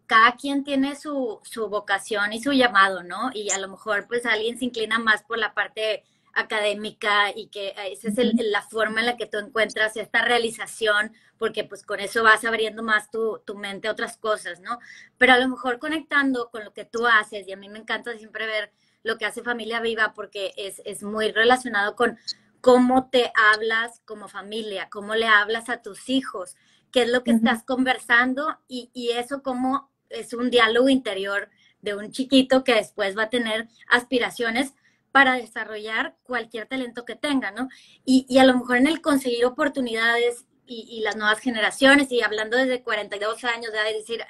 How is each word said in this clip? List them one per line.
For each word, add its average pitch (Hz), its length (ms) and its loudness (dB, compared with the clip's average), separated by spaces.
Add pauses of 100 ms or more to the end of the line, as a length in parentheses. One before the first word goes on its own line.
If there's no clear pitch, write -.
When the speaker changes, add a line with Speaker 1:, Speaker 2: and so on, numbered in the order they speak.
Speaker 1:
cada 240 300 6
quien 277 280 -4
tiene 277 320 -2
su, 269 480 -6
su 220 240 -6
vocación 208 640 -2
y 233 100 -8
su 277 100 0
llamado, 196 500 4
¿no? 190 320 -8
Y 202 160 -6
a 185 80 0
lo 196 100 -8
mejor, 202 400 -4
pues, 240 160 -4
alguien 226 340 -2
se 262 80 -4
inclina 226 320 -2
más 220 240 0
por 226 160 -8
la 214 140 -2
parte 214 520 -4 (280)
académica 208 1000 -2
y 208 140 -14
que, 202 200 -10
eh, 196 240 -10
esa 220 160 -10
es 208 100 -2
el, 226 160 2
Speaker 2:
Ujú. 240 160 0
Speaker 1:
la 202 120 0
forma 220 380 -2
en 233 60 -2
la 240 100 -2
que 214 100 -8
tú 214 120 -6
encuentras 214 580 -2
esta 226 260 -2
realización, 220 920 0 (260)
porque, 214 260 -4
pues, - 180 -16
con 196 180 -6
eso 214 220 -2
vas 220 220 6
abriendo 220 380 -4
más 214 280 -2
tu, 220 340 -4
tu 202 120 -12
mente 202 320 -8
a 214 40 -2
otras 214 240 -8
cosas, 190 440 -4
¿no? - 180 -10 (400)
Pero 254 160 8
a 247 40 8
lo 254 100 2
mejor 247 300 -4
conectando 277 720 -2
con 214 140 -12
lo 202 80 -16
que 208 140 -14
tú 233 200 -4
haces, 214 400 0
y 190 60 -12
a 190 40 -10
mí 196 120 -20
me 214 100 -16
encanta 226 380 -8
siempre 214 300 -10
ver 214 260 -4 (300)
lo 220 160 -4
que 214 80 -4
hace 208 160 -8
Familia 233 380 -4
Viva, 220 340 0
porque 202 420 -8
es, 196 300 -10
es 202 160 -10
muy 214 300 -2
relacionado 220 640 2
con 240 200 0 (460)
cómo 254 480 6
te 247 220 2 (200)
hablas 226 540 -2
como 208 220 -16
familia, 202 600 -8
cómo 208 240 -8
le 226 120 2
hablas 220 420 2
a 233 140 -6
tus - 260 -14
hijos, 254 480 -4 (360)
qué 247 100 4
es 233 80 2
lo 247 140 0
que 240 80 0
Speaker 2:
Ujú. 226 60 4
Speaker 1:
estás 226 260 2
conversando, 254 920 0 (100)
y, 247 260 -12
y 240 160 -2
eso 240 320 -6
como 262 480 -2 (180)
es 226 240 -12
un 240 180 -2
diálogo 240 380 4
interior 202 640 0 (320)
de 202 120 -6
un 208 160 -10
chiquito 262 540 4
que 247 100 4
después 202 420 -2
va 214 80 -2
a 214 60 -6
tener 226 380 -4 (200)
aspiraciones 240 840 -2 (380)
para 262 220 6
desarrollar 220 920 -8
cualquier 226 420 -8
talento 240 380 -8
que 226 120 -12
tenga, 262 340 -2
¿no? 247 180 -8 (360)
Y, 262 240 4
y 254 100 4
a 262 60 10
lo 254 140 8
mejor 247 180 0
en 254 100 6
el 311 140 0
conseguir 262 460 0
oportunidades 240 1000 -2 (200)
y, 226 240 -14
y 226 100 -10
las 214 160 -2
nuevas 214 240 2
generaciones, 262 720 4
y 240 100 2
hablando 214 340 -2
desde 254 260 0
cuarenta 208 340 -4
y 202 40 -12
dos 220 240 -4
años, 233 280 -4
¿verdad? 214 140 -2
De 220 120 -2
decir, 226 320 -8